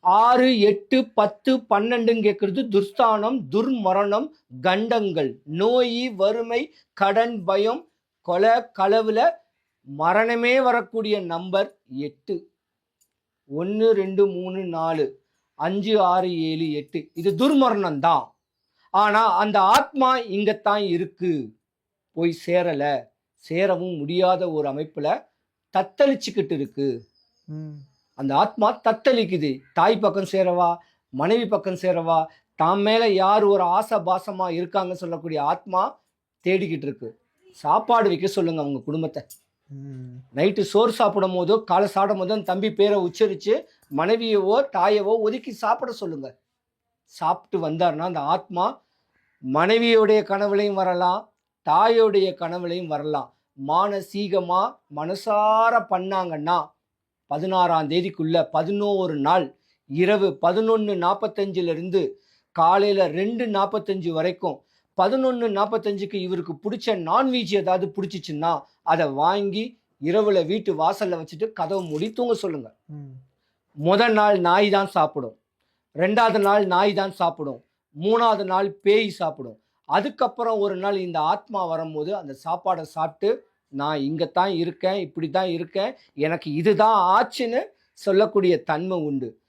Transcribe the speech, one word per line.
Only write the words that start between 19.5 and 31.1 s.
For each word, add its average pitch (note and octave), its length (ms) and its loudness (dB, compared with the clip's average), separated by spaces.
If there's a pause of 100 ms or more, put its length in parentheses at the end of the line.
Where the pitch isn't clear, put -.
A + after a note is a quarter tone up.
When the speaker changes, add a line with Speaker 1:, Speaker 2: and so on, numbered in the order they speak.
Speaker 1:
ஆத்மா C4 580 4
இங்கத்தான் G#3 680 -2
இருக்கு, F3+ 460 -2 (840)
போய் E3 300 -2
சேரல, F3 380 0 (600)
சேரவும் F3+ 520 -2
முடியாத F3+ 560 0
ஒரு D3+ 160 -2
அமைப்புல D3 400 -6 (680)
தத்தளிச்சுக்கிட்டு A3+ 800 0
இருக்கு. C#3 340 -4 (640)
Speaker 2:
ம். D#3 240 -14 (460)
Speaker 1:
அந்த C#3 160 -4
ஆத்மா G#3+ 500 2
தத்தளிக்குது. F#3 760 0 (120)
தாய் F#3+ 260 4
பக்கம் F#3+ 340 0
சேரவா, F3+ 360 2 (440)